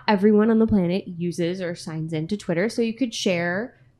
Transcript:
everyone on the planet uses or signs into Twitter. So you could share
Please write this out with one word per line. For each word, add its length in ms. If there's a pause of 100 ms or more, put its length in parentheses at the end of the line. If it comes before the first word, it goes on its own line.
everyone 420
on 80
the 80
planet 400
uses 540
or 140
signs 400
into 240
Twitter. 320
So 100
you 140
could 180
share 640 (260)